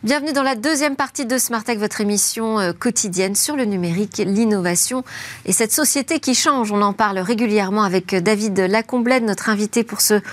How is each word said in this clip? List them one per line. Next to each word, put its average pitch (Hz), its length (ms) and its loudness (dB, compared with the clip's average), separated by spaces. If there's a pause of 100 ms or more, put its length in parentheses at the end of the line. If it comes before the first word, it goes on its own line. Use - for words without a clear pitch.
Bienvenue 285 300 0
dans 269 100 2
la 262 100 2
deuxième 277 420 0
partie 269 300 -4
de 247 140 0
Smart 233 240 -2
Tech, 233 160 -2
votre 208 200 -2
émission, 214 600 0
euh, 180 140 0
quotidienne 190 600 -2
sur 302 220 -2
le 262 100 0
numérique, 190 580 -2
l'innovation 202 800 0 (440)
et - 40 -2
cette 220 200 0
société 302 480 0
qui 254 160 0
change. 254 360 0
On 208 120 2
en 202 100 2
parle 202 240 0
régulièrement 208 640 2
avec, 185 320 0
euh, 185 80 2
David 208 380 2
Lacomblède, 226 640 2
notre 208 260 -2
invité 214 340 0
pour 220 180 -4
ce 208 200 4 (120)